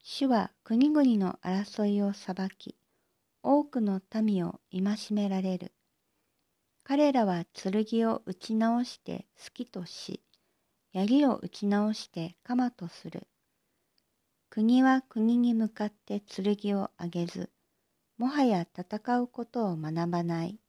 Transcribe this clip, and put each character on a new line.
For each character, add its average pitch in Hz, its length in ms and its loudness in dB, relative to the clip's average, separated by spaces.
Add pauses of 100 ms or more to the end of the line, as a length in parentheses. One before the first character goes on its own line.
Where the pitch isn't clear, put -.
(100)
主 - 160 -2
は 233 260 2 (120)
国 247 240 4
々 277 300 4
の 185 240 0
争 196 420 -4
い 202 160 0
を 202 140 0
裁 - 200 -10 (220)
き、 - 200 -18 (680)
多 285 200 4
く 269 200 -4
の 196 180 0 (220)
民 196 240 2
を - 120 -8 (140)
戒 196 240 0 (140)
め 208 180 0
ら 190 140 -2
れ 185 160 -2
る。 - 140 -12 (1080)
彼 285 300 4
ら 233 140 4
は 175 260 0
剣 220 560 0
を 226 160 -2
打 190 100 -8
ち - 200 -8
直 233 300 2
し - 180 -12
て - 240 -10 (100)
好 - 160 -20
き 247 140 -10
と 180 180 -10
し、 - 380 -14 (720)
槍 233 340 4
を 240 100 2
打 - 140 -10
ち - 160 -6
直 208 260 2
し - 180 -10
て 170 320 -10
鎌 247 280 -2
と 170 180 -14
す - 220 -16
る。 - 160 -12 (1200)
国 233 340 4
は 262 200 4
国 226 340 2
に 240 160 4
向 220 160 0
か 214 180 -4
っ 208 60 -6 (140)
て 202 140 -4
剣 202 580 -2
を 196 200 -4
上 175 120 -8
げ 170 160 -2
ず、 180 240 -10 (680)
も 247 120 -2
は 285 160 2
や 190 300 2
戦 220 460 -4
う 247 80 -4
こ 233 160 -10
と 226 220 -4
を 175 100 -2
学 160 340 -2
ば 175 120 0
な 165 240 -2
い。 202 120 -10 (100)